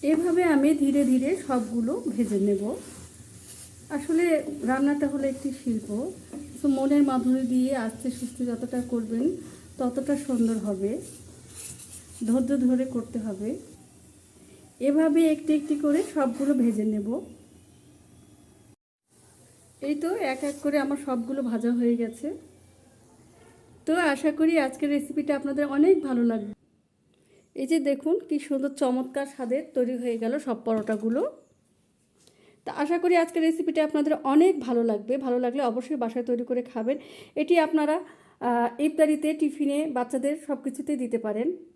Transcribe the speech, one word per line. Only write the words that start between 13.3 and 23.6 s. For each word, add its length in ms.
এভাবে 320
একটি 240
একটি 160
করে 160
সবগুলো 380
ভেজে 320
নেব। 140
এই 140
তো 80
এক 80
এক 140
করে 200
আমার 220
সবগুলো 340
ভাজা 280
হয়ে 240
গেছে। 240